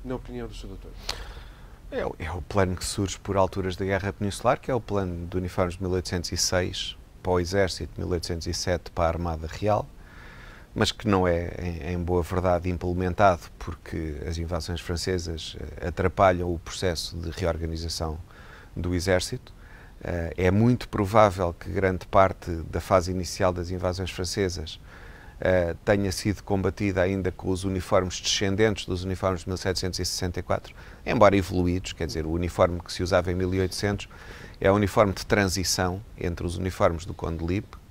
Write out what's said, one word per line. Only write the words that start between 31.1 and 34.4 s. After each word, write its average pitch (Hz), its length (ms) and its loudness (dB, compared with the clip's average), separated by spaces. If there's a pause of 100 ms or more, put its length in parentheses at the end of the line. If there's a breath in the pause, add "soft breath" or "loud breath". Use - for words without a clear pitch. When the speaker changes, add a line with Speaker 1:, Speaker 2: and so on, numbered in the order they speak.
Speaker 2:
evoluídos, 90 560 2
quer 85 140 -4
dizer, 78 180 -4
o 80 60 -4
uniforme 87 500 2
que - 120 -12
se - 100 -4
usava 90 280 2
em 90 40 0
mil 92 180 0
e 95 80 2
oitocentos 98 480 0 (520 loud breath)